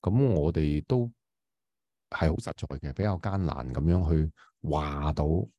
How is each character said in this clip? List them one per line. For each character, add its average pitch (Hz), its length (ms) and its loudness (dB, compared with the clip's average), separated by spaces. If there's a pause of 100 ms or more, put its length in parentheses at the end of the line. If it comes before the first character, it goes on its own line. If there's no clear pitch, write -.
咁 120 340 2
我 80 180 2
哋 76 340 0
都 120 240 -2 (1000)
係 - 200 0
好 80 60 0
實 - 80 -4
在 - 340 -8
嘅， 71 160 -8
比 - 80 -2
較 98 160 0
艱 98 200 -4
難 65 360 -2
噉 67 100 -2
樣 85 260 4
去 78 220 4 (300)
話 76 500 -2
到 76 140 0 (320)